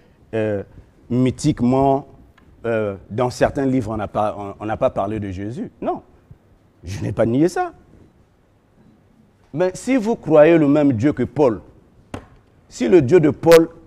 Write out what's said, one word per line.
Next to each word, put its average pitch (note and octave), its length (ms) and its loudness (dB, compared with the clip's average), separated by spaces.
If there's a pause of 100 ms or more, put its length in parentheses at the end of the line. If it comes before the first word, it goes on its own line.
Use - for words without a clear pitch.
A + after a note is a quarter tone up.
(340)
euh, G#2+ 300 -4 (460)
mythiquement, C3 960 0 (580)
euh, G#2+ 300 -4 (140)
dans B2 200 -2
certains C3+ 360 -2
livres, B2+ 260 -2
on A2 60 -6
n'a G2+ 100 -6
pas, G#2 300 -4
on, G2+ 240 -12
on G#2 40 -10
n'a G#2+ 120 -6
pas C3 120 0
parlé G#2+ 300 -6
de G2+ 100 -8
Jésus. G#2 420 -10 (100)
Non, D#4+ 220 -6 (800)
je G2 180 -10
n'ai A#2 100 -6
pas A2 140 0
nié C3+ 240 0
ça. F4+ 240 -6 (1800)
Mais F#3 200 -2
si C4 240 -2
vous A3+ 180 -2
croyez D#3 420 6
le D3 120 4
même C#3+ 240 4
Dieu A#2+ 180 0
que B2+ 120 -2
Paul, A#2 380 0 (1080)
si B3 180 -4
le F#3 140 6
Dieu D3 180 4
de D3+ 120 2
Paul E3 360 2 (200)